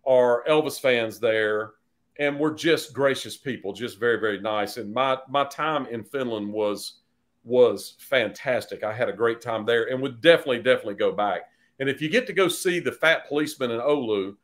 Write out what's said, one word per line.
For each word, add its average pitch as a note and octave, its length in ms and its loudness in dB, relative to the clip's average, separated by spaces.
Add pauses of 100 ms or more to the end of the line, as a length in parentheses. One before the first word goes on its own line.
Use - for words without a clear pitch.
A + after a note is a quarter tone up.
are B2 440 4
Elvis D3+ 300 2
fans A#2 400 0
there, A2 540 0 (460)
and C#3+ 180 -2
we're D#3 160 0
just D#3 400 0
gracious B2+ 440 -2
people, G2+ 340 -8
just G2+ 280 -8
very, A2+ 200 2
very G2+ 220 -2
nice. G#2 340 -4
And G#2+ 180 -10
my, C3 240 0 (120)
my C#3 160 0
time D3+ 400 -4
in A2+ 180 -10
Finland A2+ 480 -6
was, G#2 440 -4 (500)
was A#2 540 2
fantastic. A2+ 840 -2
I G#2+ 100 -4
had A#2 140 -2
a G2 60 -4
great A#2 260 0
time A2 260 -6
there A#2 200 2
and B2+ 160 -4
would B2+ 180 -6
definitely, D3+ 420 4
definitely A2+ 340 2
go G2 180 2
back. F#2+ 300 -2 (360)
And C3+ 80 -2
if C3+ 140 -4
you D#3 80 -4
get A#3+ 180 2
to G3 60 -10
go F3+ 160 4
see F3 300 -2
the B2+ 120 -2
Fat - 360 0
Policeman C#3+ 440 -2
in A#2 80 -4
Oulu A2 640 -2